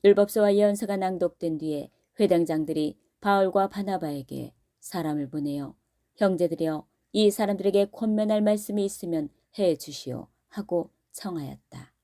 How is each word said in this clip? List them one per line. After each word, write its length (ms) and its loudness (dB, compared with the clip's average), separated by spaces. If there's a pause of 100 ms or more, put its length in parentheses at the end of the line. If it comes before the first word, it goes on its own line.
율법서와 500 6
예언서가 420 2
낭독된 640 -2
뒤에 320 -6 (280)
회당장들이 800 0 (220)
바울과 480 2
바나바에게 840 -6 (260)
사람을 480 -6
보내어 460 -6 (420)
"형제들이여, 720 0 (260)
이 180 6
사람들에게 600 0
권면할 500 0
말씀이 440 0
있으면 440 -4 (300)
해 180 2
주시오." 520 -12 (200)
하고 420 -4 (220)
청하였다. 800 -12 (120)